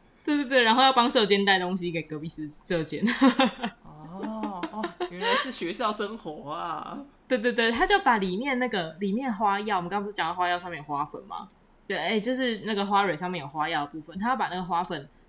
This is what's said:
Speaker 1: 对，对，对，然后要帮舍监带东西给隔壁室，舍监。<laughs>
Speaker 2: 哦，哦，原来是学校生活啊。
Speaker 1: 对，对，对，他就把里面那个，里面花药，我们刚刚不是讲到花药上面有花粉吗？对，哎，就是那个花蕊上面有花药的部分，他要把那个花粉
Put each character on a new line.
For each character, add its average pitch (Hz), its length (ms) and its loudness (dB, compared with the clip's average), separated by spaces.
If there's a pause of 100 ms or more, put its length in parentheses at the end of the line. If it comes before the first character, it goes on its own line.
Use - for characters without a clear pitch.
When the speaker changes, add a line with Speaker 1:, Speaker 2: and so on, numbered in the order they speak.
(240)
Speaker 1:
对， 294 120 2
对， 285 100 2
对， 254 160 6
然 226 120 6
后 254 80 6
要 269 80 8
帮 247 200 4
舍 226 160 4
监 202 180 4
带 196 140 6
东 180 180 0
西 175 160 -4
给 165 100 -2
隔 156 160 -10
壁 151 80 -8
室， 156 220 -8
舍 160 340 -2
监。 151 240 -2
<laughs> 247 800 2
Speaker 2:
哦， 190 800 -8 (100)
哦， 214 120 -6 (260)
原 359 100 -10
来 466 220 2
是 554 80 -8
学 170 220 -4
校 214 200 -2
生 214 240 -6
活 156 340 -12
啊。 165 480 -6 (280)
Speaker 1:
对， 254 120 2
对， 233 140 0
对， 233 180 2
他 262 160 2
就 403 140 4
把 233 180 4
里 185 180 0
面 254 220 -2
那 247 100 0
个， 165 260 -4
里 190 180 -2
面 247 200 -2
花 202 280 2
药， 208 160 -2
我 180 60 0
们 175 80 -6
刚 196 80 -2
刚 202 60 -2
不 208 40 -6
是 202 60 -10
讲 165 140 -2
到 175 60 -4
花 180 140 0
药 175 100 0
上 180 120 -10
面 160 80 -8
有 143 60 -12
花 147 200 -2
粉 - 200 -10
吗？ 170 240 -12 (380)
对， 190 120 -2
哎， 185 220 0
就 240 140 0
是 240 260 -2
那 214 140 -4
个 202 120 0
花 202 160 4
蕊 175 140 2
上 180 140 -6
面 175 100 -6
有 143 80 -10
花 156 200 -4
药 160 120 0
的 147 80 -2
部 160 120 -12
分， 160 180 -14
他 220 120 0
要 262 60 2
把 190 120 -2
那 175 80 -6
个 185 60 -4
花 175 220 -2
粉 147 240 -6 (200)